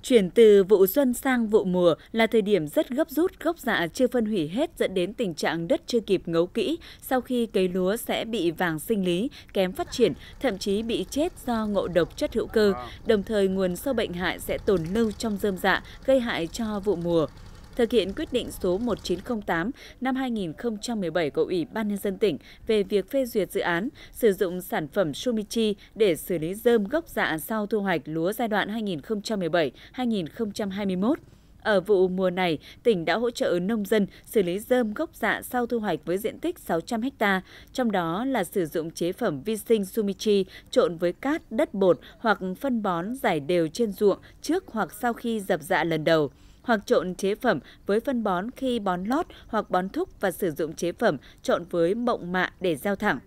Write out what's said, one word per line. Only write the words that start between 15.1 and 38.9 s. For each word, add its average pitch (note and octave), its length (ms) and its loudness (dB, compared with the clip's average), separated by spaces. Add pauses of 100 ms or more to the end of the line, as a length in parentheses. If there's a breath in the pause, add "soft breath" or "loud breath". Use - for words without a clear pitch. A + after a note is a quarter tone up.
trong G#3+ 240 -4
rơm F#3+ 200 -2
rạ, F3+ 260 2 (220 loud breath)
gây C4+ 160 6
hại E3+ 260 -4
cho G#3+ 340 -6
vụ F#3+ 160 0
mùa. E3+ 300 2 (500)
Thực A#3 140 2
hiện G3 260 2
quyết E4 160 -6
định F#3+ 180 -4
số F3+ 280 -2
một A#3 260 -4
chín F3+ 160 -4
không A3 220 -6
tám F3 280 -2 (300 loud breath)
năm B3+ 160 -2
hai C4 140 -4
nghìn G3 220 -4
không A3 280 -6
trăm A3+ 200 -6
mười E3+ 100 -2
bảy D#3 200 0
của D#3+ 120 0
Ủy E3 220 0
ban G#3+ 240 -4
Nhân G3+ 100 -2
dân G3 200 -4
tỉnh F#3 200 2 (280 loud breath)
về G#3+ 160 2
việc F#3+ 280 -2
phê C4+ 160 0
duyệt G3+ 260 -2
dự G3 80 -2
án F3 280 0 (240 loud breath)
sử G#3+ 200 4
dụng F3+ 280 -2
sản E3+ 280 -4
phẩm E3+ 260 0
Sumichi A3 600 -2 (200 loud breath)
để G3 220 4
xử F3 220 -4
lý D#3+ 160 -4
rơm A3+ 300 2
gốc E4 240 -4
rạ D#3+ 300 -2
sau G#3+ 280 -4
thu G#3+ 140 -2
hoạch F#3 240 0
lúa D#3+ 280 -2
giai A#3 160 -4
đoạn G3+ 200 0
hai A3 140 -6
nghìn F#3 180 -4
không G#3 220 -6
trăm G#3+ 180 -4
mười E3 80 -2
bảy, D#3 240 2 (200 loud breath)
hai B3+ 140 -4
nghìn G3 220 0
không G#3 240 -6
trăm G3+ 180 -6
hai G3 160 -4
mươi F#3 100 0
mốt. A3 220 0 (440 soft breath)
Ở G3+ 180 4
vụ F#3 280 4
mùa F#3 220 0
này, F3 280 0 (240 loud breath)
tỉnh F#3 220 2
đã E3+ 120 2
hỗ A#3 140 0
trợ F3 320 0
nông G#3 220 -2
dân G3+ 220 2 (180 loud breath)
xử - 180 0
lý F3 160 -2
rơm A#3 360 0
gốc D#4+ 200 -4
rạ D#3 280 -2
sau B3 240 -2
thu A#3 120 -2
hoạch G3 260 -2
với F3+ 140 -2
diện G#3+ 200 -6
tích E4+ 200 -4
sáu E3+ 220 -2
trăm A3 200 -4 (200)
ha, F#3+ 220 2 (300 loud breath)
trong A#3+ 200 0
đó F3+ 320 0
là B3+ 200 0
sử F3 220 -2
dụng D#3+ 240 -4